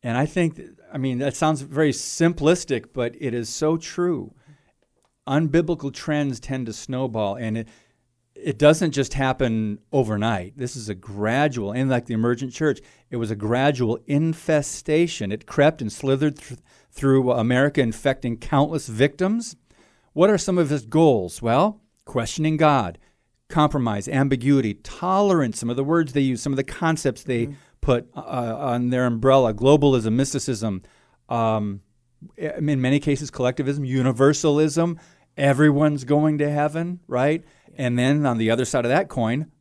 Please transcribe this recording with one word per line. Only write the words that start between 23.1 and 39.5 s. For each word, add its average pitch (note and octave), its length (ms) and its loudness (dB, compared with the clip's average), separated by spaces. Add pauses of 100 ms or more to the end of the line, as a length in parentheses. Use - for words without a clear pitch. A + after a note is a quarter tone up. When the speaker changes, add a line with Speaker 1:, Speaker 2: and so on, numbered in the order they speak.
Speaker 1:
compromise, C3+ 600 0
ambiguity, C3+ 680 2
tolerance, F3+ 840 0
some A#2 120 -4
of A#2+ 60 -4
the C3+ 80 -2
words D#3 280 2
they C#3+ 80 0
use, C3 200 0
some C#3+ 120 -4
of C3+ 40 -2
the C3+ 80 -2
concepts D#3 600 -2
they A#2+ 220 -2
Speaker 2:
Mm-hmm. C#3+ 80 -10 (260)
Speaker 1:
put, A#2+ 360 0
uh, - 40 -14 (380)
on B2 320 -2
their B2+ 160 0
umbrella, B2 480 4
globalism, C3 580 4
mysticism, A2+ 720 -2 (460)
um, A2 520 -2 (560)
in D3+ 440 -2
many C3 200 2
cases, C#3+ 300 -2
collectivism, C3+ 540 -2
universalism, D3 1120 2 (380)
everyone's C#3+ 680 4
going D3+ 340 2
to D3 120 0
heaven, D#3 560 -4
right? D3 380 0 (320)
And B2 220 -2
then C#3+ 260 2
on A#2+ 140 0
the A2 120 0
other A#2+ 140 2
side A#2+ 220 -2
of - 20 0
that D#3 220 2
coin B2 500 -4